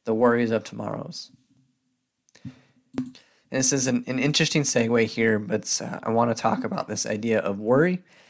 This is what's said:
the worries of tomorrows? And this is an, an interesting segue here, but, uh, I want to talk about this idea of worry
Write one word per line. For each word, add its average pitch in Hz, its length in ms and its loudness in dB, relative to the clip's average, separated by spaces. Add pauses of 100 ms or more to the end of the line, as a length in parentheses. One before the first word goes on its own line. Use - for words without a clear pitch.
the 113 100 0
worries 117 360 4
of 110 140 0
tomorrows? - 680 -10 (1120)
And - 600 -12 (440)
this 131 240 2
is 131 140 0
an, 123 220 0
an 127 100 -4
interesting 151 440 2
segue 117 440 2
here, 110 320 2
but, 104 420 -2
uh, - 220 -10
I - 80 -4
want 117 260 2
to - 60 -6
talk 107 220 0
about 98 240 -4
this - 180 -6
idea 110 320 0
of 101 220 -2
worry 151 420 2 (280)